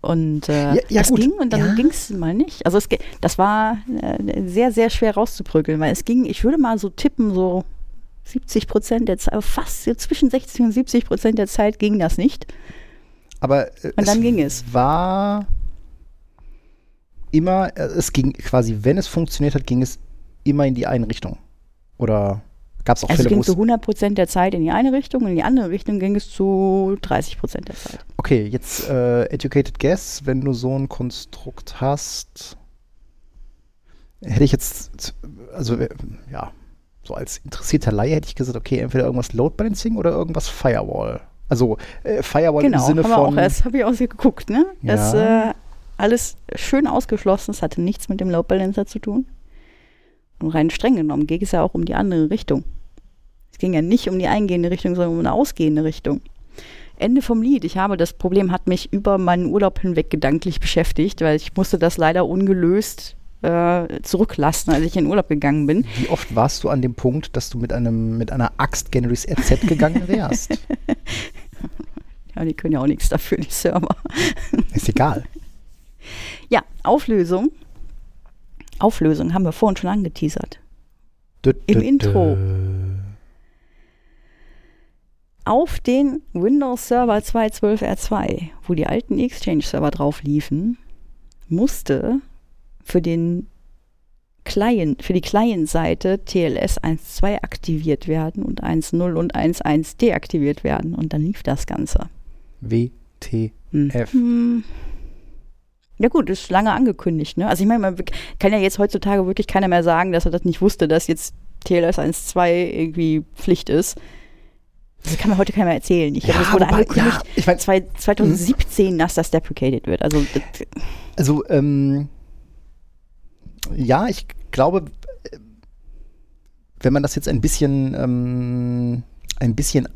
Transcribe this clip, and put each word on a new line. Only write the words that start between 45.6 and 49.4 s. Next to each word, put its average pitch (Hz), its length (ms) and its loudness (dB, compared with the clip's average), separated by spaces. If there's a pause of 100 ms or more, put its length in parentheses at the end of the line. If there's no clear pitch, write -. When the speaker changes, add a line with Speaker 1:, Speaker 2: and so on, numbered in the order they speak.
Speaker 1:
alles 220 380 2 (200)
schön 277 320 2
ausgeschlossen, 202 640 0
es - 100 -6
hatte 170 200 -4
nichts 190 280 -4
mit 190 100 -4
dem 185 100 -2
Load 170 180 0
Balancer 190 380 0
zu - 140 -10
tun. 226 260 -4 (1120)